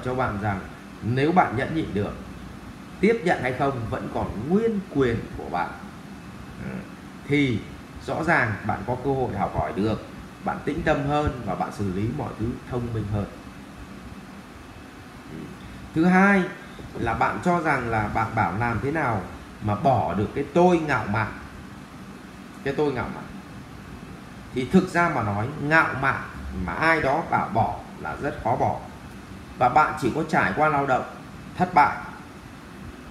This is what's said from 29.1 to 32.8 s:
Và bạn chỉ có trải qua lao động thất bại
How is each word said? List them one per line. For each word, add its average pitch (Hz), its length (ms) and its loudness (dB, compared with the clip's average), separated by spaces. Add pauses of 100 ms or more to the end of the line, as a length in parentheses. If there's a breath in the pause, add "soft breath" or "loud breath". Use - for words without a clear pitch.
Và 123 100 6
bạn 151 320 6
chỉ 120 140 2
có 160 140 0
trải 101 260 4
qua 151 140 6
lao 139 180 2
động 127 180 2 (520)
thất 180 160 2
bại 139 240 6 (1120)